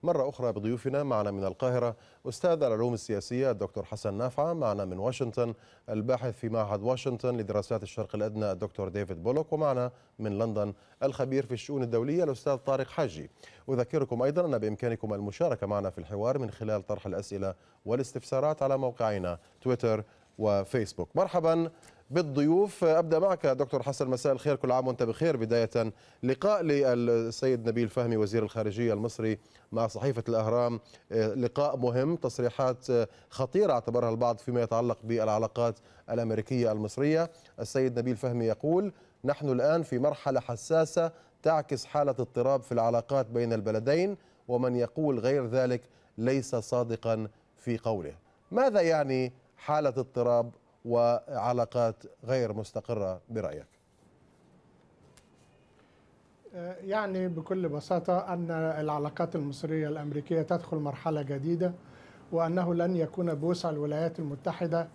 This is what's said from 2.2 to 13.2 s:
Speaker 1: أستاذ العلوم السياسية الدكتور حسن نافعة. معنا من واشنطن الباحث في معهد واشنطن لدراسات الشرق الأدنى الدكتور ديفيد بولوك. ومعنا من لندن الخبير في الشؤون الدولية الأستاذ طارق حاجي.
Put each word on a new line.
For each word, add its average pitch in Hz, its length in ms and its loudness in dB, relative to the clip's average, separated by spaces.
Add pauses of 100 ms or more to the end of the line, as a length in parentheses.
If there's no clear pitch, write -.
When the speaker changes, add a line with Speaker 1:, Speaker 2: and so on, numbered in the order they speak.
Speaker 1:
أستاذ 165 340 2
العلوم 120 300 2
السياسية 120 580 -2
الدكتور 101 340 -4
حسن 107 280 -6
نافعة. 127 400 -2
معنا 107 320 0
من 92 140 -6
واشنطن 117 540 -2 (360)
الباحث 117 500 -2
في 113 100 -4
معهد 104 340 0
واشنطن 123 540 0
لدراسات 107 460 -2
الشرق 104 320 -8
الأدنى 107 360 -2
الدكتور 95 380 -4
ديفيد 90 340 -6
بولوك. 143 300 0
ومعنا 131 380 0 (280)
من 104 180 -2
لندن 104 360 0 (300)
الخبير 135 420 0
في 127 80 -6
الشؤون 131 300 -6
الدولية 123 400 0
الأستاذ 139 320 0
طارق 135 320 0
حاجي. 104 420 -4 (400)